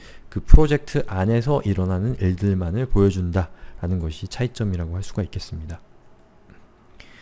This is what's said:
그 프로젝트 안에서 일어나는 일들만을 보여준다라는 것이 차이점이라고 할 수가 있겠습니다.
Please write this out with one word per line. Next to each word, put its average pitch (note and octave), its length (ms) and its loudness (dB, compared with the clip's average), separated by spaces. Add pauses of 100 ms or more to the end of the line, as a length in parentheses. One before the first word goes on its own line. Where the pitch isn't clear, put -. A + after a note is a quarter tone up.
(300)
그 E3+ 100 -8
프로젝트 D3 680 6
안에서 C3 580 0
일어나는 F#2 540 -2
일들만을 F#2 640 -2
보여준다라는 F#2 1120 -2
것이 E2 280 -8
차이점이라고 F#2 680 -6
할 F#2+ 80 -8
수가 - 200 -8
있겠습니다. E2 580 -12 (1400)